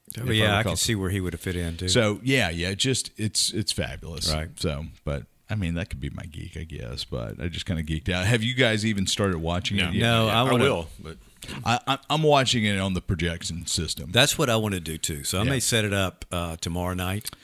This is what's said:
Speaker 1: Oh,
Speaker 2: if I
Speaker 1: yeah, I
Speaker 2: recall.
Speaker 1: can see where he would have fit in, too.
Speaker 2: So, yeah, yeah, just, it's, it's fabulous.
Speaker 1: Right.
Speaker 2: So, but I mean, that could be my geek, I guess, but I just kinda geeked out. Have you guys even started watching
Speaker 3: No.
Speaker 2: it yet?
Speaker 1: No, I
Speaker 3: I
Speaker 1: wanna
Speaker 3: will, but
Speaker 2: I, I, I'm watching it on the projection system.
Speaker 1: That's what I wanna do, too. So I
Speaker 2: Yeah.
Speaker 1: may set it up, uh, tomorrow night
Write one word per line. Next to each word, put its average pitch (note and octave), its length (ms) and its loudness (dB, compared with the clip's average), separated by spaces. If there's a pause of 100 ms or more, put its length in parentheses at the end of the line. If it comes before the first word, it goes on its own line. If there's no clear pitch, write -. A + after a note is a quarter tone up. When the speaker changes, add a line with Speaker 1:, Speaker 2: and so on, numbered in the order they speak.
(180)
Speaker 1:
Oh, A2+ 40 -6
Speaker 2:
if B2 80 0
I - 20 2
Speaker 1:
yeah, G#2+ 220 6
I G2+ 40 4
Speaker 2:
recall. A2 140 2
Speaker 1:
can - 60 0
see - 160 2
where F#2+ 160 0
he G2 100 0
would F2+ 140 -2
have E2+ 80 -6
fit F#2 140 -2
in, E2+ 200 -2
too. F2+ 120 -4
Speaker 2:
So, G#2 340 4
yeah, B2 260 4
yeah, E2+ 260 -2
just, B2+ 440 0
it's, - 340 0
it's G2 200 -2
fabulous. D#2+ 600 -4
Speaker 1:
Right. D#2 240 -2
Speaker 2:
So, D#2 300 -2 (180)
but C#2+ 200 -4 (240)
I G#2 60 -4
mean, F2 200 0
that F2 160 -4
could C#2 100 -8
be C#2 100 -4
my - 140 -10
geek, D#2+ 320 -12
I D#2+ 80 -8
guess, C2 400 -8
but A1+ 360 -6
I D#2+ 80 -4
just - 180 -8
kinda E2 160 -2
geeked D#2 260 -2
out. F2+ 180 0
Have A#2 160 2
you A#2+ 120 -2
guys A2 300 4
even G2+ 220 0
started F#2+ 320 2
watching E2+ 380 -2
Speaker 3:
No. F2 120 2
Speaker 2:
it F2 60 -4
yet? F#2+ 80 2
Speaker 1:
No, A#2 260 4
I G#2+ 120 2
Speaker 3:
I - 20 6
Speaker 1:
wanna B2+ 220 4
Speaker 3:
will, F2 240 2 (100)
but D#2+ 200 -14 (460)
Speaker 2:
I, A2+ 220 2
I, C3+ 120 0 (120)
I'm D3+ 140 2
watching C3 400 6
it G#2 160 2
on F#2+ 140 0
the F2 60 -2
projection E2+ 680 -2
system. D#2 440 -4
Speaker 1:
That's A#2+ 260 4
what C#3 140 2
I A2+ 60 4
wanna G#2 240 0
do, D#2+ 180 -8
too. D#2 240 -4
So A2 160 -2
I G2+ 60 2
Speaker 2:
Yeah. - 60 2
Speaker 1:
may C3+ 100 0
set A2 240 2
it G2+ 80 0
up, G2 400 0
uh, E2+ 240 -2
tomorrow F2+ 380 -2
night F#2 360 -2 (140)